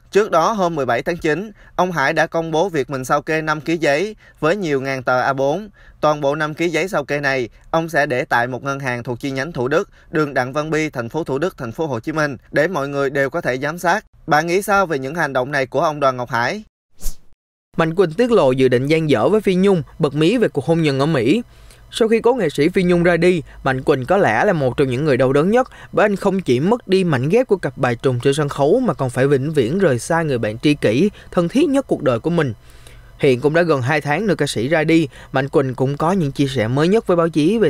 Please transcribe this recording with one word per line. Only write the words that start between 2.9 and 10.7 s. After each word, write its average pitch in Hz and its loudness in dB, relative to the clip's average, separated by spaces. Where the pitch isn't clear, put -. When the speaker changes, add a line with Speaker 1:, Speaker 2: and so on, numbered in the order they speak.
Speaker 1:
sao 147 0
kê 160 -4
năm 156 -4
ký 170 -2
giấy 160 -2
với 160 0
nhiều 151 -2
ngàn 135 -6
tờ 127 0
A 131 0
bốn. 147 -2
Toàn 151 0
bộ 139 0
năm 156 -4
ký 165 -2
giấy 160 -2
sao 165 -2
kê 143 -4
này, 135 -2
ông 165 -2
sẽ 147 0
để 139 -2
tại 120 0
một 123 -8
ngân 139 -6
hàng 123 -6
thuộc 123 -6
chi 139 -6
nhánh 135 -6
Thủ 123 -4
Đức, 165 0
đường 147 -2
Đặng 131 -2
Văn 151 -4
Bi, 156 -2